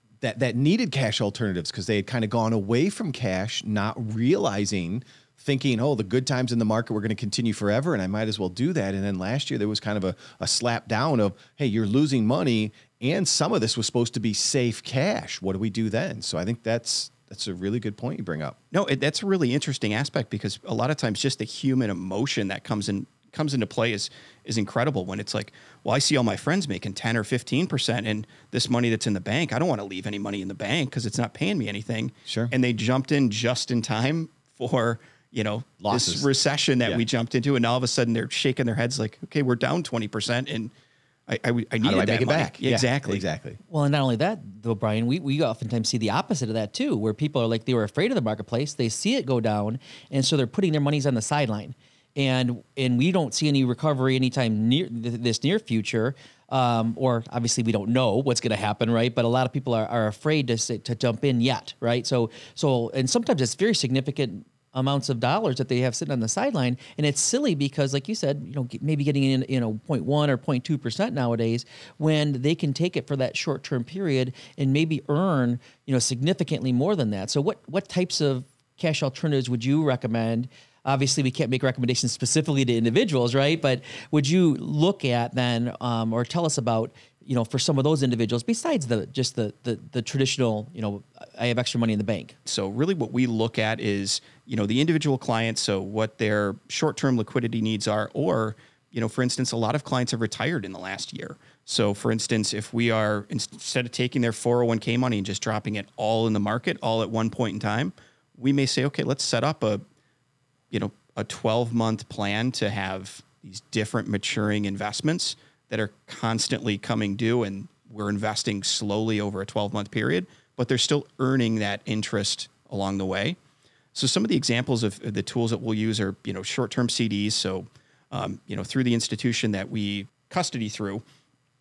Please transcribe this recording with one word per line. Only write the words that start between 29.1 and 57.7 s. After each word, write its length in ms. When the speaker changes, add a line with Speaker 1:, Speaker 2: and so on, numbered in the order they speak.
Speaker 2:
the 60
bank, 340
I 60
don't 80
wanna 160
leave 240
any 100
money 240
in 60
the 80
bank 360
'cause 140
it's 120
not 160
paying 240
me 100
anything." 460
Speaker 1:
Sure. 260
Speaker 2:
And 120
they 100
jumped 380
in 180
just 400
in 120
time 480
for, 440
you 120
know, 220
Speaker 1:
Losses. 320
Speaker 2:
this 100
recession 540
that 140
Speaker 1:
Yeah. 60
Speaker 2:
we 60
jumped 320
into, 220
and 80
all 100
of 80
a 40
sudden 260
they're 180
shaking 340
their 100
heads 220
like, 280
"Okay, 160
we're 160
down 260
twenty 240
percent, 400
and 240
I, 60
I, 40
I 0
Speaker 1:
How 20
do 280
Speaker 2:
needed 180
Speaker 1:
I 80
Speaker 2:
that 20
Speaker 1:
make 140
it 60
Speaker 2:
money." 160
Speaker 1:
back? 180
Yeah, 100
Speaker 2:
Exactly. 440
Speaker 1:
exactly. 420
Speaker 3:
Well, 160
and 80
not 100
only 160
that, 220
though, 140
Brian, 320
we, 120
we 240
oftentimes 460
see 80
the 140
opposite 380
of 40
that 200
too, 220
where 200
people 260
are 60
like, 180
they 80
were 100
afraid 280
of 40
the 60
marketplace, 540
they 140
see 260
it 100
go 160
down, 380
and 120
so 140
they're 100
putting 240
their 100
monies 260
on 80
the 80
sideline. 500
And, 480
and 200
we 140
don't 220
see 160
any 160
recovery 500
anytime 540
near 180
th-, 320
this 240
near 160
future. 560
Um, 480
or 360
obviously 320
we 100